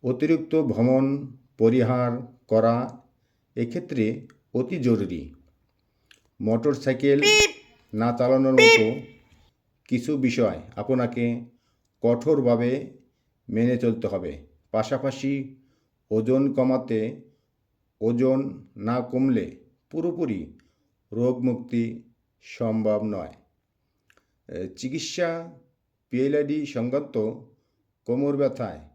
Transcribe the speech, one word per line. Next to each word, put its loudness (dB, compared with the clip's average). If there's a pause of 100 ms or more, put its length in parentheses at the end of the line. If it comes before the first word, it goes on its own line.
অতিরিক্ত 0
ভ্রমণ 2 (320)
পরিহার 2 (260)
করা 0 (540)
এক্ষেত্রে -4 (280)
অতি -2
জরুরি। -2 (1080)
মোটরসাইকেল 2 (760)
না 0
চালানোর 4
মতো 6 (880)
কিছু -2
বিষয় 0 (160)
আপনাকে -2 (580)
কঠোরভাবে 2 (500)
মেনে 0
চলতে -2
হবে। -6 (240)
পাশাপাশি -4 (540)
ওজন 2
কমাতে -2 (800)
ওজন 0
না -2
কমলে -2 (260)
পুরোপুরি -4 (540)
রোগমুক্তি -2 (380)
সম্ভব -2
নয়। -6 (1160)
এ, -10
চিকিৎসা, -6 (500)
পিএলআইডি 0
সংক্রান্ত -4 (600)
কোমর -2
ব্যথায় -4